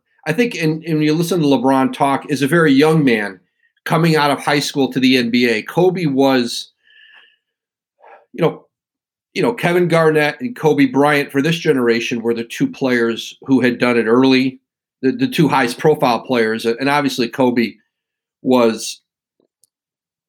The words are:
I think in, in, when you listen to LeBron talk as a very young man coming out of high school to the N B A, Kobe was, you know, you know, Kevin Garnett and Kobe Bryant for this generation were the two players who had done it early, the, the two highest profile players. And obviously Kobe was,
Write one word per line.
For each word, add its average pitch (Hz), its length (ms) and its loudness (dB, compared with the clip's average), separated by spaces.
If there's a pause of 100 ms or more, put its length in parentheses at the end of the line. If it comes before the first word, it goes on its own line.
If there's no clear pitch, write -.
(260)
I - 60 -2
think 240 240 -2
in, 160 260 -2
in, 165 120 -4
when 151 100 0
you 151 100 2
listen 170 240 -2
to 151 80 0
LeBron 131 460 2
talk 139 360 -2
as 139 140 -4
a 139 60 0
very 160 240 2
young 151 320 4
man 104 340 -2 (460)
coming 165 320 0
out 147 140 2
of 135 80 -2
high 147 200 -2
school 139 340 -2
to 135 80 -4
the 131 160 4
N 120 140 0
B 123 180 2
A, 110 140 -2
Kobe 180 420 -2
was, 131 680 0 (1600)
you - 80 -8
know, - 240 -2 (640)
you 196 80 -4
know, 156 140 0
Kevin 175 340 0
Garnett 156 540 2
and 123 120 -6
Kobe 143 300 2
Bryant 143 480 0
for 139 80 -2
this 165 160 0
generation 120 640 0
were 113 140 -2
the 113 100 -8
two 131 260 -4
players 117 720 -2
who 131 200 2
had 135 160 0
done 123 180 0
it 113 80 2
early, 131 560 2 (400)
the, 131 120 0
the 127 160 -2
two 156 200 2
highest 131 300 -2
profile 139 420 0
players. 113 460 -2
And 127 240 -2
obviously 139 400 -2
Kobe 123 460 0 (640)
was, 120 580 0 (1300)